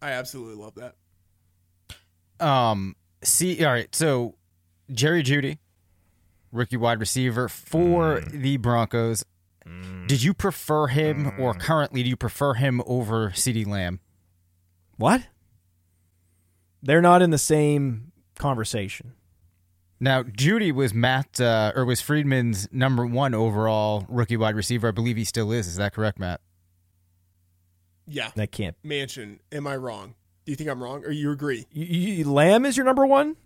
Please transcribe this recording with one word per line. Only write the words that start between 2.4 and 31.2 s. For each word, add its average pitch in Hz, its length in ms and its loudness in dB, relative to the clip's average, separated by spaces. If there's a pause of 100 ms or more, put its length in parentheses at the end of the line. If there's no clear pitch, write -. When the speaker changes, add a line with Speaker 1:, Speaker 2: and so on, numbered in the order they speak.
Speaker 2:
Um, 113 500 2 (280)
see, 170 420 0
all 139 80 2
right, 117 220 -4
so 131 420 0 (560)
Jerry 151 300 2
Jeudy, 143 360 0 (920)
rookie 120 240 -2
wide 117 240 0
receiver 123 480 -2
for 165 720 0
Speaker 3:
Mm. 151 220 -10
Speaker 2:
the 139 160 0
Broncos. 117 680 0 (420)
Speaker 3:
Mm. 92 400 -14
Speaker 2:
Did 127 160 0
you 185 100 2
prefer 151 540 -2
him, 147 520 0
or 127 160 0
Speaker 3:
Mm. 90 60 -10
Speaker 2:
currently 143 420 0
do 123 60 0
you 127 80 -2
prefer 135 380 -2
him 127 320 0
over 113 440 0
CeeDee 110 360 -2
Lamb? 92 340 -4 (960)
Speaker 3:
What? 202 300 2 (1600)
They're 147 200 6
not 175 200 10
in 170 80 4
the 151 80 2
same 147 720 0 (260)
conversation. 117 760 -4 (840)
Speaker 2:
Now, 131 240 2
Jeudy 151 480 0
was 127 240 0
Matt, 131 460 0
uh, 110 340 2
or 131 100 0
was 120 160 0
Friedman's 127 680 0
number 127 340 0
one 123 300 0
overall 107 720 0
rookie 120 280 -2
wide 110 180 0
receiver. 110 320 -2
I 110 60 0
believe 113 240 -2
he 113 80 -2
still 107 260 -2
is. 113 160 -2
Is 85 100 -8
that 101 160 -2
correct, 107 280 -4
Matt? 87 200 -6 (1700)
Speaker 1:
Yeah. 135 300 -6
Speaker 3:
That 107 160 -4
can't. 90 300 -8
Speaker 1:
Mansion, 135 580 -8 (120)
am 147 140 -8
I 139 100 -6
wrong? 117 380 -10 (320)
Do 151 60 -6
you 135 40 -8
think 151 140 -8
I'm 123 120 -8
wrong, 131 220 -10
or 147 60 -8
you 147 200 -2